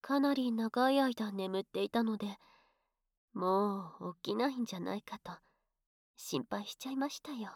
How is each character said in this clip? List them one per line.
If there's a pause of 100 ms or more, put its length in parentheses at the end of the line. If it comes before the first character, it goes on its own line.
か
な
り
長
い
間
眠
っ
て
い
た
の
で、 (920)
も
う
起
き
な
い
ん
じ
ゃ
な
い
か
と (840)
心
配
し
ち
ゃ
い
ま
し
た
よ。